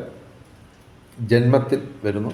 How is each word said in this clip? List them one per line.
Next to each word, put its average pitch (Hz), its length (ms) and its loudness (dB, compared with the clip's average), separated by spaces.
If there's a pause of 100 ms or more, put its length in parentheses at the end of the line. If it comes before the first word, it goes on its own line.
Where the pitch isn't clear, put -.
(1300)
ജന്മത്തിൽ 127 560 2 (160)
വരുന്നു, 104 300 -4